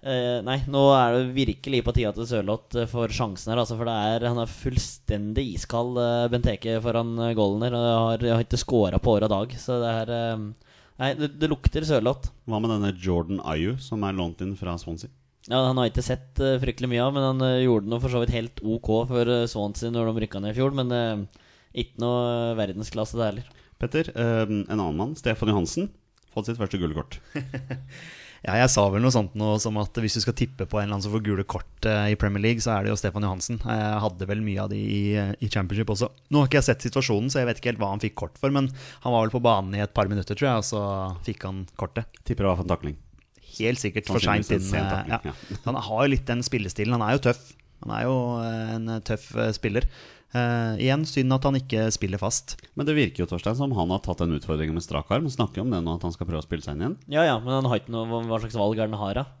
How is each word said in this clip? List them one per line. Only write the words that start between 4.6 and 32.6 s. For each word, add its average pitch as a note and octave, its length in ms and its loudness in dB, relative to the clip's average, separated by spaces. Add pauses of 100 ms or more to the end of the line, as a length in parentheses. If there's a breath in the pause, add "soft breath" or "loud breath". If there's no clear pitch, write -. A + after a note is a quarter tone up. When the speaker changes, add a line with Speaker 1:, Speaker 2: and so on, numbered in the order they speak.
Speaker 1:
iskald, B2 420 -2
eh, A#2+ 320 2
Benteke A2+ 540 0
foran, A#2 260 0 (140)
eh, A#2 100 0
goalen G#2+ 320 2
der, A#2+ 80 0
og A#2 140 0
jeg A2+ 160 6
har, A2+ 240 0
jeg A#2 80 4
har A#2 100 2
ikke A#2 160 0
scoret G2 400 4
på A2 140 6
år G#2+ 100 4
og G#2 80 2
dag, A#2+ 240 -2
så B2 240 -2
det A#2 80 0 (140)
er, A#2+ 100 -4
eh, A2+ 320 -4 (560 soft breath)
nei, C#3 160 2
det, D3 140 -2 (100)
det D#3 80 2
lukter D#3 400 2
Sørloth. C3 400 2 (160)
Speaker 2:
Hva A2 160 0
med A2+ 140 2
denne G2+ 180 0
Jordan F2 480 0
Ayew, D#2+ 400 -2
som G#2 240 -4
er F#2+ 80 -2
lånt F2 320 -4
inn G2 160 -6
fra F2 160 -6
Swansea? E2+ 320 -10 (400)
Speaker 1:
Ja, C3 160 4
han B2+ 160 2
har A2+ 80 2
ikke - 160 -2
sett, - 320 -4
eh, C3+ 240 4
fryktelig B2+ 320 -2
mye A#2+ 80 2
av, C3+ 160 2
men C3+ 140 2
han, C3 180 0
eh, B2+ 160 4
gjorde G#2+ 240 4
noe A#2 80 0
for B2 160 0
så A#2+ 80 2
vidt A#2+ 160 0
helt A2+ 240 -10
ok A2 300 0 (180)
for, A#2+ 240 4
eh, A#2+ 160 2
Swansea G#2 400 -4
når A#2 220 0
de A2+ 100 0
rykket G#2+ 240 -6
ned G#2+ 80 -4
i B2 80 -4
fjor, C3+ 160 2
men, B2 160 0
eh, A2 520 -4 (360 soft breath)
ikke - 240 -12
noe A#2+ 480 0
verdensklasse A2 640 -4
det A2 140 2
heller. A#2+ 220 -10 (240 soft breath)
Speaker 2:
Petter, D#3 320 0
eh, A#2 320 2
en G#2 220 0 (100)
annen E2+ 240 0
mann, A#2 160 0
Stefan A2 380 0
Johansen, G2+ 320 2 (500)
fått G#2+ 140 -4
sitt A#2 100 -4
første G#2 220 -2
gule D#2 160 0
kort. - 220 -8 (140)
Speaker 3:
<laughs> C#3 120 -6 (960 loud breath)
Ja, - 160 -4
jeg B2 160 6
sa G2+ 160 6
vel G2 160 2
noe C3 80 6
sånt G#2+ 240 2
nå G#2+ 120 0 (120)
som G#2+ 220 -2
at - 180 -4
hvis A2 160 0
du A2 80 -2
skal B2 160 -2
tippe B2+ 240 -2
på G#2+ 160 -2
en G2+ 60 0
eller G#2 100 -2
annen G2 80 -4
som G#2 80 -4
får A2 140 0
gule G2 180 0
kort, - 240 -6 (160)
eh, G#2 300 2
i - 20 2
Premier G2+ 300 0
League, A2+ 180 2